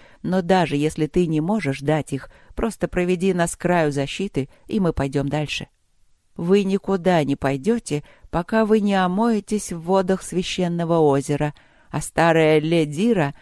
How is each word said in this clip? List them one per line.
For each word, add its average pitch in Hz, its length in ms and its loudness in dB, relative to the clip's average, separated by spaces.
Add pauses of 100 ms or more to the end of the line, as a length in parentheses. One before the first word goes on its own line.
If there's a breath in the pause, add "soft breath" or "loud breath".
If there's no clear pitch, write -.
(220 loud breath)
но 185 200 0
даже 175 340 2
если 151 300 -2
ты 180 220 0
не 156 120 0
можешь 160 400 -2
дать 147 320 -2
их, - 180 -8 (260 soft breath)
просто 214 300 -4
проведи 180 480 0
нас 170 220 -2
к - 40 -20
краю 170 320 2
защиты, 139 560 -4 (180 soft breath)
и 220 140 -2
мы 170 120 0
пойдём 139 360 -2
дальше». 147 400 -6 (680)
«Вы 190 280 2
никуда 185 580 0
не 139 120 0
пойдёте, 147 680 -2 (260 soft breath)
пока 220 340 0
вы 214 160 4
не 202 140 0
омоетесь 202 760 0
в 170 80 -10
водах 185 420 0
священного 170 760 -2
озера, 147 560 2 (360 soft breath)
а 143 100 -4
старая 160 600 4
Ледира 160 800 0